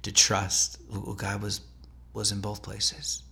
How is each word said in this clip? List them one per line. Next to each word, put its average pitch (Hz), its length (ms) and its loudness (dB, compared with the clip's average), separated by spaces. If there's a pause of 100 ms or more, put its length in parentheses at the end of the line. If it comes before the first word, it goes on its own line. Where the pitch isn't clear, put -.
to - 80 -2
trust, - 640 4 (120)
well, - 240 -6
God 101 280 -2
was, 104 200 -2 (520)
was 104 180 2
in 101 100 0
both 104 200 -4
places. - 720 -4